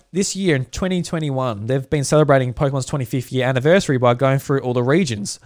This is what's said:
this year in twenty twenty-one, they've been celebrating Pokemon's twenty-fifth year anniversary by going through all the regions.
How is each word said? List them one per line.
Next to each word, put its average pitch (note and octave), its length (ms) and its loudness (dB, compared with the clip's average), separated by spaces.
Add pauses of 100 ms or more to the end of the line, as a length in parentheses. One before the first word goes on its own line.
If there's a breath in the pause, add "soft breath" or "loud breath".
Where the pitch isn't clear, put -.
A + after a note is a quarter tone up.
(120)
this F#3 240 -4
year F#3 180 0
in C3 120 0
twenty F#3 360 -4
twenty-one, C3 640 -4
they've C3 220 -2
been D3 140 0
celebrating C3+ 500 4
Pokemon's C#3 320 -2
twenty-fifth C3 460 -4
year B2+ 160 0
anniversary C#3 500 2
by A#2+ 180 4
going C3+ 220 2
through C3+ 220 -2
all B2 140 -2
the B2 100 0
regions. B2+ 640 -2